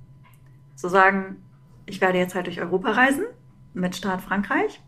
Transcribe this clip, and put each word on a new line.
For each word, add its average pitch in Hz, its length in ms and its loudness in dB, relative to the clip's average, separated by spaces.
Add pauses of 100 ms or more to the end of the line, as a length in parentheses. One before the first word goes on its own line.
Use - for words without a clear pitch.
(760)
Zu - 120 -6
sagen, 190 540 2 (440)
ich 202 160 -6
werde 185 160 2
jetzt 180 160 0
halt 180 120 -4
durch 175 140 -8
Europa 185 300 -2
reisen, 269 340 4 (480)
mit 180 240 -4
Start 185 240 -4
Frankreich, 254 680 -2